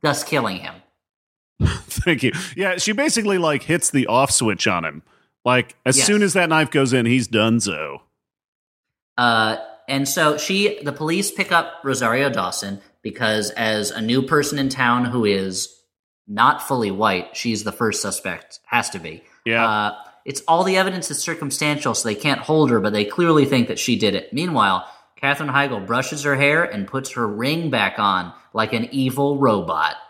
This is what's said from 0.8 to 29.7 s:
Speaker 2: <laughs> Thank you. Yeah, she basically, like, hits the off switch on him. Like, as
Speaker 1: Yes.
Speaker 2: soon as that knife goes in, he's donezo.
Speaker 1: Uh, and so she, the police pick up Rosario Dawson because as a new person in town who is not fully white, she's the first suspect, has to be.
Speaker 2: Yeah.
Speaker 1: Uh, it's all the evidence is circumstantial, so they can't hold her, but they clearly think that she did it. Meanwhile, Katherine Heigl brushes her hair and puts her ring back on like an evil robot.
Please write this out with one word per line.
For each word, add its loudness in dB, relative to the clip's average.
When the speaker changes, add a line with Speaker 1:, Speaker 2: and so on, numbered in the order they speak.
Speaker 2:
<laughs> 0
Thank -2
you. 2
Yeah, -2
she -2
basically, 0
like, 0
hits 0
the 0
off 2
switch 0
on 0
him. -8
Like, 2
as 2
Speaker 1:
Yes. 2
Speaker 2:
soon 4
as 2
that 2
knife 4
goes 4
in, 2
he's 2
donezo. 0
Speaker 1:
Uh, 2
and -2
so 2
she, -2
the -4
police -2
pick -4
up 0
Rosario 2
Dawson -4
because 0
as -2
a -8
new 0
person 0
in 0
town 2
who 0
is 0
not 2
fully 0
white, 0
she's -2
the -4
first -2
suspect, -8
has -2
to -10
be. -14
Speaker 2:
Yeah. 2
Speaker 1:
Uh, 0
it's -8
all 4
the 2
evidence -2
is -6
circumstantial, -2
so -2
they 0
can't 0
hold 4
her, 4
but 0
they 2
clearly 4
think 2
that -6
she 0
did 2
it. -6
Meanwhile, 0
Katherine -2
Heigl 0
brushes -4
her 2
hair 4
and -4
puts -6
her -4
ring -2
back 0
on 0
like -2
an -2
evil 0
robot. 0